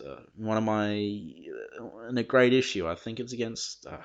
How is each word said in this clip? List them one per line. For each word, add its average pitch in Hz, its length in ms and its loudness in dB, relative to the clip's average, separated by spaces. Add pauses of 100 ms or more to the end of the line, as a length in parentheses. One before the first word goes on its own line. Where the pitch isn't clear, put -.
uh, 69 180 -14 (120)
one 110 220 -2
of 110 60 2
my, 107 260 2 (880)
uh, 113 300 -14
in 123 80 -2
a 117 60 2
great 127 300 8
issue, 104 340 2
I 82 80 0
think 113 260 -8
it's 123 120 -10
against, 113 540 -6
uh, 147 180 -12